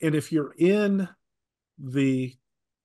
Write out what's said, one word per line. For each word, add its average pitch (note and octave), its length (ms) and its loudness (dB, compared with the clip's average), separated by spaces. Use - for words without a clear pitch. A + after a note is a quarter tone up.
and D#3+ 120 0
if D3+ 180 -2
you're D#3 240 -2
in G3 540 2
the C3 560 -2